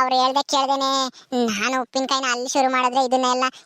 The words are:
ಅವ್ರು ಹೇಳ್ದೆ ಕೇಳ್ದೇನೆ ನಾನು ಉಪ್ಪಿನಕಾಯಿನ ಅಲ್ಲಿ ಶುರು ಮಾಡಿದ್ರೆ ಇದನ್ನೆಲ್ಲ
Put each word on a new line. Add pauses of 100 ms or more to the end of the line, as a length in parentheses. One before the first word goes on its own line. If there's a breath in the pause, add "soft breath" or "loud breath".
ಅವ್ರು
ಹೇಳ್ದೆ
ಕೇಳ್ದೇನೆ (380 loud breath)
ನಾನು
ಉಪ್ಪಿನಕಾಯಿನ
ಅಲ್ಲಿ
ಶುರು
ಮಾಡಿದ್ರೆ
ಇದನ್ನೆಲ್ಲ (220 loud breath)